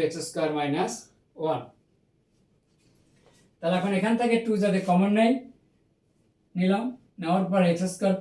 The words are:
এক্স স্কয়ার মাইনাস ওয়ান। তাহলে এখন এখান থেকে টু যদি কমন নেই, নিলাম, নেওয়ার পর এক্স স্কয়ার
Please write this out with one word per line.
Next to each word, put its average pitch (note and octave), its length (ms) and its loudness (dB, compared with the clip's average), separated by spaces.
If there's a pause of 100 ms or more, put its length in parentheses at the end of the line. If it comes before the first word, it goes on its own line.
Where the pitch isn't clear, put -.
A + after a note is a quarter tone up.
এক্স E3 120 -4 (100)
স্কয়ার D#3 300 -2
মাইনাস D#3 340 -2 (500)
ওয়ান। D#3 180 -2 (2000)
তাহলে F3 220 0
এখন G3+ 180 -2
এখান A3 220 0
থেকে A#3 160 2 (100)
টু A3 60 0 (120)
যদি F#3 240 2
কমন F#3+ 220 4 (100)
নেই, A#3 120 4 (1300)
নিলাম, G3 260 2 (360)
নেওয়ার F3+ 300 0
পর G3 100 2 (100)
এক্স E3+ 120 0 (120)
স্কয়ার G3 260 0